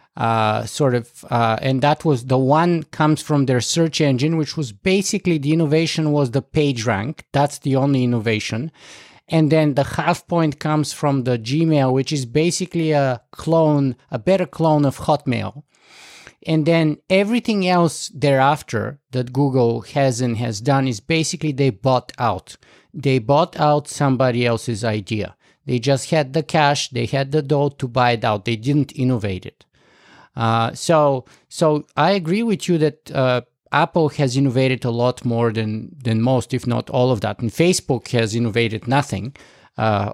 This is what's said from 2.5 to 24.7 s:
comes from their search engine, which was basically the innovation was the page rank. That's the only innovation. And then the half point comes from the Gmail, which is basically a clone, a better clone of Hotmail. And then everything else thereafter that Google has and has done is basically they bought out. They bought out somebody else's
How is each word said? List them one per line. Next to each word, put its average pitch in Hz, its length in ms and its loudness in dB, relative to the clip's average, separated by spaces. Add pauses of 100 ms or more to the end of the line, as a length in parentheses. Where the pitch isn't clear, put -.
comes 151 380 0
from 143 240 0
their 123 160 2
search 165 400 0
engine, 143 340 2
which 156 220 -4
was 135 140 -6
basically 185 680 0
the 143 160 0
innovation 156 580 2
was 143 200 2
the 131 100 0
page 139 420 0
rank. 113 480 -4
That's 143 260 0
the 135 180 -2
only 131 280 2
innovation. 113 640 -2 (580)
And 160 220 2
then 151 240 2
the 139 100 2
half 160 420 -2
point 160 320 0
comes 151 340 -2
from 139 320 -2
the 123 140 0
Gmail, 139 540 2
which 135 200 -2
is 135 140 -4
basically 160 640 -2
a 135 380 0
clone, 151 640 2 (140)
a 135 80 -6
better 180 260 0
clone 156 400 2
of 139 140 0
Hotmail. 123 640 -2 (840)
And 156 200 0
then 160 320 2 (100)
everything 202 580 0
else 175 420 0
thereafter 131 880 0 (140)
that 127 200 -4
Google 127 500 0
has 131 380 0
and 120 160 -2
has 113 240 -6
done 135 260 2
is 117 140 -4
basically 156 520 -2
they 135 180 2
bought 123 480 -2
out. 104 380 -4 (360)
They 135 280 0
bought 143 380 0
out 147 300 2
somebody 127 560 0
else's 117 400 -2